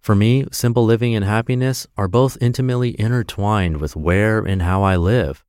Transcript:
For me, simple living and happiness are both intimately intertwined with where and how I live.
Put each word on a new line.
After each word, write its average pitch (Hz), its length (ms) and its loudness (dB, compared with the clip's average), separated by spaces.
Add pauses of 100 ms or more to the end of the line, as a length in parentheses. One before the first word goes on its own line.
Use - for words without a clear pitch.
For 107 160 2
me, 120 340 2
simple 120 340 0
living 117 300 2
and 104 100 -2
happiness 123 640 -2 (100)
are 101 120 -2
both 127 320 2
intimately 123 600 -2
intertwined 104 760 0
with 73 180 -6
where 98 460 0
and 95 220 -2
how 92 200 0
I 95 140 2
live. 87 520 0